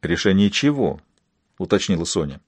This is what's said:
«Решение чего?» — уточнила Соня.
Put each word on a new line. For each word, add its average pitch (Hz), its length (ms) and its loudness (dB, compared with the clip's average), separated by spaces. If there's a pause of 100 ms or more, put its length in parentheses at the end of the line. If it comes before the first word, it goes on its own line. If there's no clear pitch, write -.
«Решение 95 480 2
чего?» — 139 500 0 (580)
уточнила 92 460 0
Соня. 73 440 -4